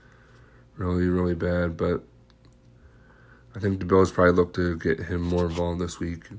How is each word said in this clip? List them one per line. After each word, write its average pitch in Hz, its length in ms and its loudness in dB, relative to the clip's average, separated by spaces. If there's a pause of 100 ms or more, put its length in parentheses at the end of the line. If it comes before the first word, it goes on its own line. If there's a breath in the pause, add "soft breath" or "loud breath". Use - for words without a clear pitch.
(760 soft breath)
Really, 90 300 0
really 90 280 2
bad, 87 420 -2
but 87 280 -2 (1500 soft breath)
I 95 40 -10
think 98 200 0
the 90 60 -6
Bills 95 260 4
probably 90 220 4
look 87 200 2
to 87 220 -2
get - 240 -2
him 87 220 -4
more 87 240 0
involved 85 340 -4
this 85 180 -8
week. 85 300 -8 (100)